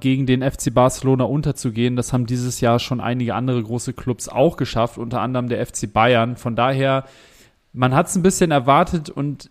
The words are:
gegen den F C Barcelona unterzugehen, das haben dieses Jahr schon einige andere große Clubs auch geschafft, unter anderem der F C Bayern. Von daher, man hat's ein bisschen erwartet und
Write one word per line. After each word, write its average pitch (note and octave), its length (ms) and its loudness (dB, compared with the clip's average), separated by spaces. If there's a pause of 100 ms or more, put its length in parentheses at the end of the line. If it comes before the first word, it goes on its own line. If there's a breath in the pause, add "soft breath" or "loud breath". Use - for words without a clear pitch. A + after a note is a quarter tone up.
gegen C3 260 0
den B2+ 160 2
F C3 160 -2
C C#3 120 -2
Barcelona B2+ 540 2
unterzugehen, B2 720 -2
das B2 160 -4
haben B2 140 0
dieses B2 340 -4
Jahr A#2+ 180 4
schon A#2+ 220 -4
einige A#2+ 340 -2
andere B2 280 -2
große A#2 300 -6
Clubs - 360 -6
auch D3 280 2
geschafft, A#2 420 -2
unter A#2 220 -4
anderem B2 280 -2
der A2+ 120 -2
F A2+ 120 -6
C - 140 -8
Bayern. A#2 500 2
Von A#2 180 -6
daher, C3+ 500 0 (680 soft breath)
man B2+ 220 2
hat's F3 220 2
ein F3 60 2
bisschen F#3 280 4
erwartet D3 580 2
und C#3+ 420 -8